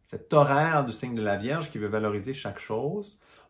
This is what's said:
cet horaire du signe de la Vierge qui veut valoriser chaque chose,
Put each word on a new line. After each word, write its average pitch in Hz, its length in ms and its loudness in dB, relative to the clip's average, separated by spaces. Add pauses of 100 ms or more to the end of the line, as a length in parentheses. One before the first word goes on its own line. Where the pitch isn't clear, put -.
cet - 260 -10
horaire 147 540 6
du 113 60 -6
signe 123 220 -8
de 113 80 -2
la 101 140 0
Vierge 147 340 -4
qui - 60 -10
veut 104 120 -4
valoriser 104 440 -2
chaque 110 260 -10
chose, 151 640 -6 (300)